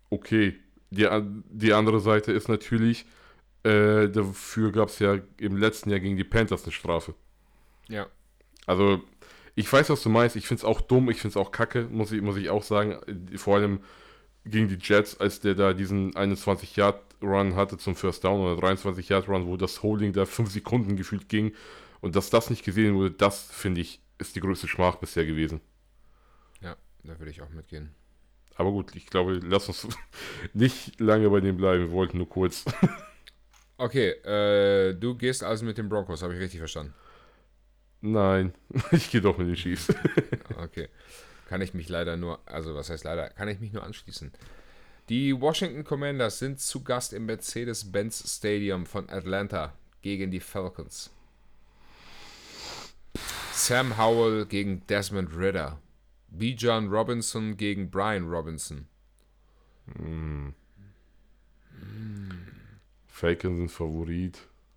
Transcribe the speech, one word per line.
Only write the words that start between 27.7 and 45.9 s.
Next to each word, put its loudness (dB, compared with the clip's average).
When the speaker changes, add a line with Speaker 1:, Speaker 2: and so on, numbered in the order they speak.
Speaker 1:
Aber 0
gut, -6
ich -18
glaube, 2
lass 2
uns -10
<laughs> -12
nicht 0
lange 6
bei 6
dem 2
bleiben, 4
wir -6
wollten 0
nur -2
kurz. 0
<laughs> -6
Speaker 2:
Okay, 2
äh, 4
du -4
gehst -2
also -2
mit -4
den -4
Broncos, -4
habe -4
ich -6
richtig -6
verstanden? -10
Speaker 1:
Nein, 2
<laughs> -2
ich 4
gehe 4
doch 4
mit 0
den 0
Chiefs. -4
<laughs> -10
Speaker 2:
Okay. -10
Kann -6
ich -6
mich -10
leider -4
nur, -6
also -8
was -10
heißt -10
leider, -6
kann -10
ich -8
mich -10
nur -8
anschließen. -14
Die 0
Washington -2
Commanders -2